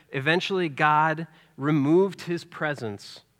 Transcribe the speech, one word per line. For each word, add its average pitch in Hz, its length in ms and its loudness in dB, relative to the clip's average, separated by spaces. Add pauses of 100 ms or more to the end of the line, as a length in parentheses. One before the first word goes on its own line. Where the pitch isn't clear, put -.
(120)
eventually 170 580 0
God 156 560 2 (300)
removed 156 640 2
his 170 220 -6
presence 127 800 -8 (180)